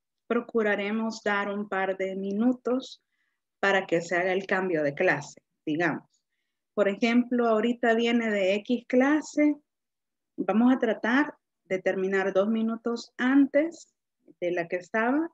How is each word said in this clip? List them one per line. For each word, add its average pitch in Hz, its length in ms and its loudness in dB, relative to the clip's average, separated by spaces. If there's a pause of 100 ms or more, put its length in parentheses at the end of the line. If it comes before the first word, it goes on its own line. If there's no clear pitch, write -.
(280)
procuraremos 220 960 -2
dar 202 260 -2
un 202 180 -6
par 190 300 -2
de 190 180 -6
minutos 226 840 -2 (580)
para 196 280 2
que 170 140 0
se 170 140 -6
haga 185 180 0
el 190 120 -2
cambio 185 380 -2
de 143 100 -2
clase, 147 480 -2 (240)
digamos. 156 420 -2 (680)
Por 202 120 2
ejemplo, 240 600 0
ahorita 226 480 2
viene 233 340 0
de 196 260 2
X 226 320 -4
clase, 294 680 2 (840)
vamos 220 340 2
a 262 60 4
tratar 247 560 0 (320)
de 185 140 -4
terminar 190 520 0
dos 196 160 2
minutos 226 720 -4
antes 285 720 2 (480)
de 175 120 -2
la 175 160 -4
que 180 100 -4
estaba 247 560 -2